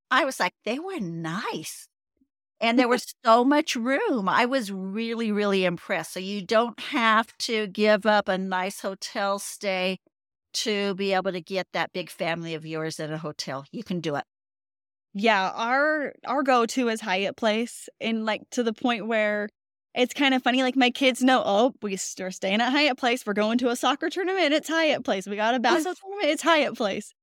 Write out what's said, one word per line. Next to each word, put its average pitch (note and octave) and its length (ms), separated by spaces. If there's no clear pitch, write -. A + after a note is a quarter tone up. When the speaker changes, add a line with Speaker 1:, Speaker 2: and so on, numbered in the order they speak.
Speaker 1:
I C#4+ 140
was C4 140
like, F#3 140
"They A#3+ 140
were F#4 200
nice." E3+ 880
and A#3 160
there B3 100
was A#3+ 320
Speaker 2:
<laughs> - 60
Speaker 1:
so A#3 200
much D4 300
room. C4 540
I F#3+ 160
was A#3+ 260
really, A3 600
really G3+ 340
impressed. F3 480
So F#3 60
you G3+ 220
don't A3+ 380
have A3+ 600
to G#3+ 280
give G#3 380
up G#3 220
a F#3 100
nice F#3 440
hotel G3+ 580
stay F#3 600
to G3+ 420
be G3 180
able F#3 180
to F3 100
get F#3 320
that E3+ 200
big F3+ 160
family E3 460
of D#3 100
yours D#3 340
at D3+ 120
a D#3 80
hotel. D3 520
You - 120
can F3+ 180
do D#3 140
it. B2 100
Speaker 2:
Yeah, G3 420
our, C#4 580
our C4+ 180
go-to B3 460
is A3+ 120
Hyatt G3 340
Place. A3+ 540
And, A3 260
like, G#3+ 260
to B3 120
the A3+ 100
point A3+ 340
where G#3 420
it's B3 180
kind C4+ 220
of B3+ 80
funny, B3+ 180
like, B3+ 140
my B3 160
kids B3+ 320
know, B3+ 200
"Oh, G#3+ 380
we G3+ 140
s-, - 240
we're F#3 120
staying G3+ 300
at B3 100
Hyatt C#4+ 260
Place. B3 280
We're G#3 80
going G#3+ 260
to B3 100
a A#3+ 60
soccer C#4 340
tournament. F4+ 440
It's D4 160
Hyatt D#4 340
Place. G3 240
We G3+ 80
got A3 200
a B3+ 40
basketball E4 360
Speaker 1:
<laughs> - 60
Speaker 2:
tournament. G4 300
It's - 120
Hyatt D4 320
Place." G#3 360